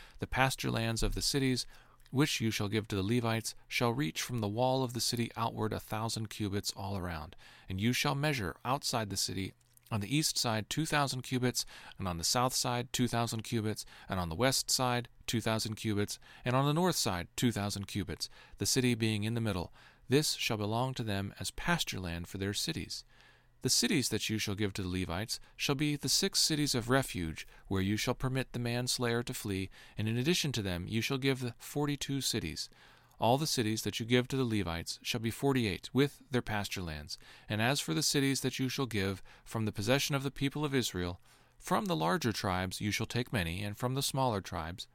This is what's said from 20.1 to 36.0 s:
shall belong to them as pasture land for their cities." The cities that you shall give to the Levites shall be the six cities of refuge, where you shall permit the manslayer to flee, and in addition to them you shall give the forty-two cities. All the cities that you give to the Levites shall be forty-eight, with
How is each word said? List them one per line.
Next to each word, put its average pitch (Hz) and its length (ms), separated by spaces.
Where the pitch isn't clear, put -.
shall - 240
belong 113 380
to 123 80
them 98 360
as - 120
pasture - 480
land 87 280
for - 100
their 98 160
cities." - 520
The 131 80
cities 175 400
that - 200
you 110 100
shall 101 160
give 98 180
to - 80
the 92 80
Levites 92 500
shall - 200
be 147 200
the 139 140
six - 300
cities 147 340
of 117 160
refuge, 90 580
where 95 140
you 98 140
shall 120 200
permit 131 360
the 123 80
manslayer 120 640
to 127 100
flee, 95 360
and 107 120
in 113 80
addition 151 360
to 113 80
them 87 260
you 107 140
shall 139 160
give 131 240
the 120 180
forty-two 143 640
cities. 87 480
All 117 180
the 151 100
cities 110 360
that 104 160
you 117 60
give 123 240
to 139 60
the 135 80
Levites 90 600
shall - 180
be 113 100
forty-eight, 123 640
with 139 360